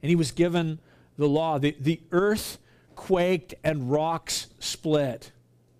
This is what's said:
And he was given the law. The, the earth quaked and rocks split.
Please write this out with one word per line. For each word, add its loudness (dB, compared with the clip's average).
And -4
he 4
was 2
given 0
the 2
law. 0
The, 0
the 0
earth 0
quaked 0
and -2
rocks -2
split. -2